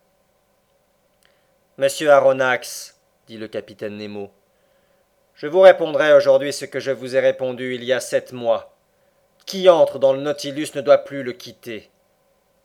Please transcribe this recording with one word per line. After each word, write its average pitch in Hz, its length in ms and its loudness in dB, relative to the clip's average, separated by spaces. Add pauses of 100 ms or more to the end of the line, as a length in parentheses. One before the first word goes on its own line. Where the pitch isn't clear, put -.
(1800)
Monsieur 143 320 0
Aronnax, » 131 880 0 (280)
dit 113 100 -20
le 107 100 -12
capitaine 104 500 -12
Nemo, « 104 320 -12 (1040)
je - 140 -14
vous 175 140 2
répondrai 156 520 6
aujourd'hui 139 400 4
ce - 120 -10
que 135 140 -10
je 127 120 -6
vous 123 240 -8
ai 131 40 2
répondu 127 540 -2
il 120 100 -10
y 120 80 -4
a 123 80 0
sept 127 340 -6
mois. 117 420 -4 (720)
Qui 185 220 0
entre 151 300 4
dans 135 160 2
le 135 80 -6
Nautilus 147 540 -8
ne 143 60 -6
doit 135 180 4
plus 139 240 -12
le 123 80 -8
quitter. » « 117 580 -18 (760)